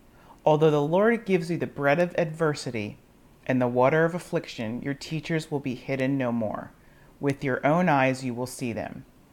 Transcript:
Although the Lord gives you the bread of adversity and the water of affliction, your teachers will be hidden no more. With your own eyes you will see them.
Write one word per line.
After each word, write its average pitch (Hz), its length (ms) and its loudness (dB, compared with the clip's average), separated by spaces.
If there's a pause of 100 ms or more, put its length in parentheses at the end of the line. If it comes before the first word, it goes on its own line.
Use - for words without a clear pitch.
(460)
Although 156 240 6
the 147 100 4
Lord 208 460 2
gives 175 240 0
you 170 80 0
the - 80 -2
bread 143 320 2
of 175 180 0
adversity 147 800 -2 (480)
and 127 160 2
the 123 60 2
water 131 380 4
of 165 100 0
affliction, 123 680 -6
your 139 120 -4
teachers 156 560 -6
will 147 80 -4
be 135 160 -6
hidden 135 420 -2
no 127 140 -2
more. 113 400 -4 (480)
With 139 240 -2
your 131 240 -2
own 170 220 4
eyes 131 340 2
you 123 120 -6
will 123 120 -6
see 120 260 -8
them. - 320 -10 (280)